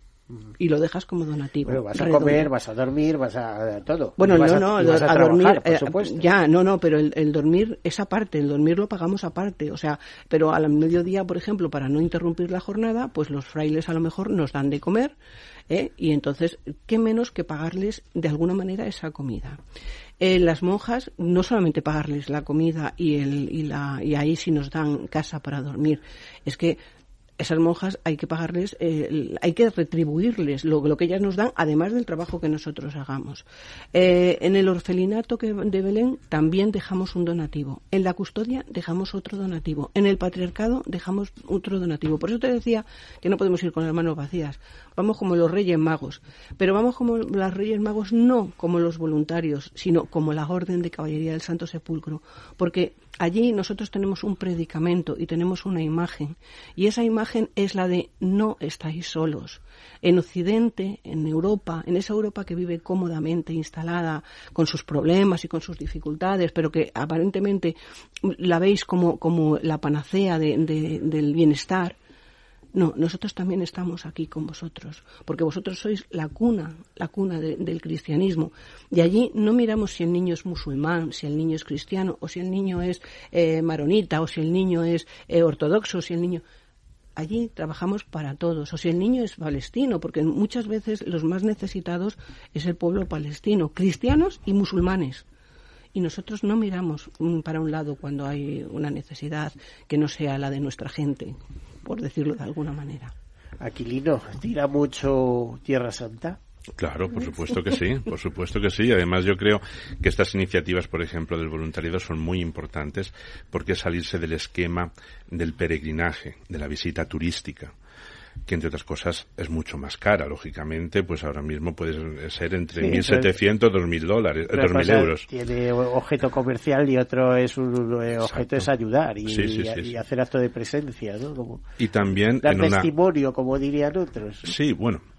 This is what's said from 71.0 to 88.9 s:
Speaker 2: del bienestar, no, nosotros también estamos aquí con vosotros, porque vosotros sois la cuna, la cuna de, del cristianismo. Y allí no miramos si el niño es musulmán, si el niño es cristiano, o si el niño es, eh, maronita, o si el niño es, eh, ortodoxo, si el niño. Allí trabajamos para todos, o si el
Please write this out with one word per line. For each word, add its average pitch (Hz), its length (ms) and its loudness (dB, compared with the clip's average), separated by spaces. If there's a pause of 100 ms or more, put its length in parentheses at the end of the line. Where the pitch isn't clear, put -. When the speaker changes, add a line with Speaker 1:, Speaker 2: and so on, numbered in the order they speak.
Speaker 2:
del 151 320 2
bienestar, 170 600 2 (800)
no, 180 240 4
nosotros 170 360 -2
también 185 280 -2
estamos 175 440 -6
aquí 160 220 -8
con 156 180 -8
vosotros, - 580 -14 (200)
porque 160 220 -2
vosotros 180 340 -4
sois 208 300 -4
la 156 180 -6
cuna, 180 480 0 (200)
la - 120 -6
cuna 185 320 -2
de, 156 160 -2
del 165 260 -4
cristianismo. 160 720 0 (400)
Y 170 80 4
allí 202 340 4
no 214 200 4
miramos 220 400 2
si 175 100 -4
el 170 80 2
niño 175 220 2
es - 120 -8
musulmán, 160 680 -2
si - 120 -10
el 147 120 -2
niño 160 180 0
es 156 80 -6
cristiano, 190 560 -4
o 160 80 -8
si 180 140 -8
el 185 100 -4
niño 185 300 -2
es, 180 200 -4 (300)
eh, 160 300 4
maronita, 160 600 2
o 160 60 -2
si 165 140 -4
el 160 100 0
niño 180 320 2
es, 165 240 0 (220)
eh, 170 120 6
ortodoxo, 165 600 2
si 175 140 -8
el 170 60 0
niño. 175 200 -2 (760)
Allí 214 360 -4
trabajamos 175 500 -4
para 147 320 -8
todos, 160 380 -4
o 160 40 -6
si 175 120 -2
el 170 100 2